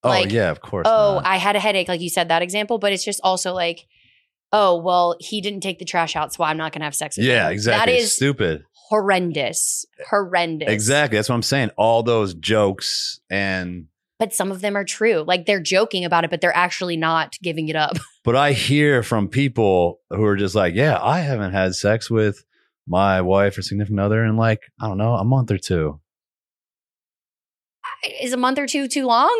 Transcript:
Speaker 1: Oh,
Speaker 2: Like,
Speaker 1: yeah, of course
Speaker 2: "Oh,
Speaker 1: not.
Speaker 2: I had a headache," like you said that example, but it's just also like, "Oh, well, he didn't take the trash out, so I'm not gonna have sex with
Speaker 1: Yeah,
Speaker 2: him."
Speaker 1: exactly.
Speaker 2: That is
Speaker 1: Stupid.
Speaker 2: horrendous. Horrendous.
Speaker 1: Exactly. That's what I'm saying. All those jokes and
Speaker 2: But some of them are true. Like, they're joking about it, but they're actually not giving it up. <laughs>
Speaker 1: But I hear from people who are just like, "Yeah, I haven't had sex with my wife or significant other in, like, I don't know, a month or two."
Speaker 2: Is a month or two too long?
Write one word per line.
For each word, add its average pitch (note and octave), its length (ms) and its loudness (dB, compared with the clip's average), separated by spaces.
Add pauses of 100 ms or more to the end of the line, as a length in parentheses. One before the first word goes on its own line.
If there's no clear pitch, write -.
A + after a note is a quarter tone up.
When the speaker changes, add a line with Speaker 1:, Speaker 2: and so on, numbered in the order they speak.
Speaker 1:
Oh, B2 60 4
Speaker 2:
Like, F#3 220 2
Speaker 1:
yeah, G#2 200 2
of - 100 -6
course G2+ 260 -4
Speaker 2:
"Oh, G#3+ 280 4
Speaker 1:
not. F3+ 100 -2
Speaker 2:
I F#3+ 120 2
had G3 180 2
a G3+ 40 2
headache," F#3+ 280 0
like F3 140 -4
you F3 80 -6
said E3+ 200 -2
that E3 120 4
example, G#3 360 -2
but G3+ 160 0
it's F#3 100 -4
just G3+ 200 -6
also F#3 300 0
like, E3+ 340 -4 (640)
"Oh, G3+ 280 4
well, F3 400 2
he G#3+ 220 -8
didn't G3 200 -6
take F#3 180 -8
the F#3+ 60 -12
trash E3 300 -2
out, D#3 180 -4
so F3 100 -4
I'm D#3 140 -2
not D#3+ 160 -6
gonna D#3 120 -8
have C#3+ 100 -8
sex - 220 -8
with G#2+ 80 0
Speaker 1:
Yeah, A#2 220 4
Speaker 2:
him." D#2+ 60 -2
Speaker 1:
exactly. C#3+ 400 2
Speaker 2:
That B3 60 2
is A#3 140 -2
Speaker 1:
Stupid. G#2+ 500 0 (260)
Speaker 2:
horrendous. F3+ 960 -2 (240)
Horrendous. F3 600 -2
Speaker 1:
Exactly. A2 480 2
That's G#2 120 0
what B2 60 2
I'm A#2 60 0
saying. C3 360 0
All A2+ 260 4
those A2 320 0
jokes G2 840 -2 (120)
and F#2 560 -4 (320)
Speaker 2:
But - 140 -2
some G3 180 -4
of F#3 100 -10
them G3+ 160 -2
are G3 80 -4
true. G3+ 420 0
Like, F3 200 0
they're G3+ 120 2
joking F#3 460 0
about E3+ 180 2
it, D#3+ 60 -2
but E3+ 100 -4
they're F3 160 2
actually F3 420 -2
not D#3+ 440 0
giving D#3+ 280 -6
it D#3 60 -4
up. D#3 220 -2 (120)
<laughs> - 140 -20
Speaker 1:
But A#2+ 120 2
I C#3+ 180 4
hear C#3 500 2
from G#2+ 240 0
people G#2 720 2 (100)
who G2+ 160 -2
are G#2 100 4
just G2 200 -2
like, F#2 200 2
"Yeah, B2+ 260 2
I D3 180 0
haven't A#2+ 340 -4
had F#2 220 0
sex A2 340 -2
with G#2+ 340 0 (440)
my F#2+ 340 2
wife G2 360 2
or G2 60 -8
significant G2+ 360 -2
other G#2+ 260 2
in, A2 120 0
like, A2+ 240 2 (200)
I A2 60 -4
don't F#2+ 100 -4
know, A2+ 180 0
a F#2+ 80 -2
month B2 280 2
or G2 80 0
two." D#2 400 -2 (2250)
Speaker 2:
Is B3 120 -4
a B3+ 40 -4
month C4 220 0
or C#4 80 -4
two C#4 200 -4
too C4 180 -2
long? B3 240 4 (100)